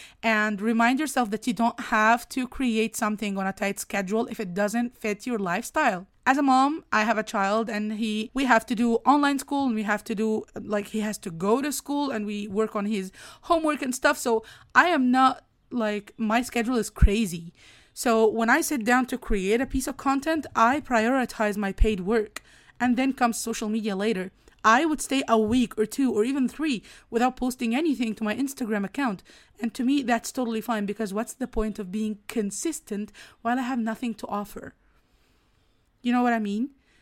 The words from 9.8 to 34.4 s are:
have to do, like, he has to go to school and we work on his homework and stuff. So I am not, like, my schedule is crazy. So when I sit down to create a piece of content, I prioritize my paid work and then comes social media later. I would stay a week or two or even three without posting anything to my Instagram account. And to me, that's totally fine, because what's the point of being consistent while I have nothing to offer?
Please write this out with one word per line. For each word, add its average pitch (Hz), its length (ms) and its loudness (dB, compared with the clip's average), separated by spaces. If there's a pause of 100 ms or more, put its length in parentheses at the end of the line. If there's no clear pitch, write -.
have 208 220 -2
to 226 100 -4
do, 220 300 0 (140)
like, 208 300 -4
he 220 120 -4
has 208 180 -4
to - 120 -10
go 202 300 2
to 294 100 -2
school 285 400 -4
and 214 140 -4
we 208 240 -6
work 214 260 -2
on 202 120 -2
his 190 260 -4 (300)
homework 320 400 0
and 254 120 -2
stuff. 285 220 2
So 226 260 0 (320)
I 302 120 8
am 269 240 4
not, 262 340 4 (260)
like, 214 460 -4
my 226 240 0
schedule 240 360 -2
is 214 120 0
crazy. 180 640 2 (400)
So 220 340 4
when 220 220 2
I 294 140 4
sit 269 220 -4
down 247 220 4
to 247 120 -6
create 208 420 0
a 262 60 -2
piece 262 200 -4
of 294 120 -8
content, 277 480 0 (100)
I 247 240 4
prioritize 226 760 0
my 196 140 -2
paid 214 280 2
work 208 420 -2 (380)
and 247 160 4
then 262 160 2
comes 240 260 0
social 226 300 -4
media 214 260 -2
later. 190 380 -2 (320)
I 247 220 6
would 311 160 -2
stay 269 260 0
a 226 100 4
week 226 400 2
or 214 60 2
two 254 280 0
or 214 120 2
even 262 240 0
three 277 340 -2 (280)
without 247 260 2
posting 240 380 -2
anything 247 400 0
to 220 100 -6
my 214 100 -2
Instagram 220 500 -4
account. 214 380 -4 (380)
And 233 140 -4
to 262 100 -4
me, 277 180 2
that's 233 300 -2
totally 226 300 -4
fine, 214 240 -4
because 202 260 -4
what's 220 220 -6
the 254 120 -6
point 220 320 -4
of 180 140 -8
being 214 260 -4 (100)
consistent 214 840 -6 (300)
while 247 160 0
I 262 40 -2
have 247 160 -2
nothing 220 360 -4
to - 120 -10
offer? - 480 -8 (1300)